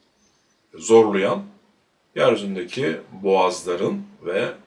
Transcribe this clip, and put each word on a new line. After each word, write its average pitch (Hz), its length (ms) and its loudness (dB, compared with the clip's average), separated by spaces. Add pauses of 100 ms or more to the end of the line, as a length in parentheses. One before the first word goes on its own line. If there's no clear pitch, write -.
(760)
zorlayan 101 720 4 (720)
yeryüzündeki 104 840 -2 (120)
boğazların 95 920 -2 (200)
ve 92 300 -4 (140)